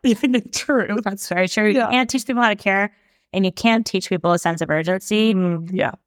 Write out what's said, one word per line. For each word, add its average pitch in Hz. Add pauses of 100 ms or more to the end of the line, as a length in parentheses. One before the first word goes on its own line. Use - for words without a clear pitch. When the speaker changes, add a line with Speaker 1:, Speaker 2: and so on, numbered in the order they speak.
Speaker 1:
<laughs> 247
True. 226
Speaker 2:
That's 196
very 180
true. 214
Speaker 1:
Yeah. 233
Speaker 2:
You -
can't 254
teach 262
people 247
how 233
to 208
care, 202 (380)
and 190
you 185
can't 226
teach -
people 175
a 175
sense 170
of 156
urgency. 190
Speaker 1:
Mm, 175
yeah. 185 (140)